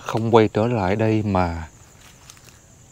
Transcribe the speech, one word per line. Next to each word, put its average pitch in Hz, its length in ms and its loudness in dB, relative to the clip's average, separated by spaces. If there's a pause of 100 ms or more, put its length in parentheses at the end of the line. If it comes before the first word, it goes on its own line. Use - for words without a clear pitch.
không 113 340 -2
quay 110 120 6
trở 107 200 -2
lại 104 280 -2
đây 110 280 0
mà 87 440 -2 (1200)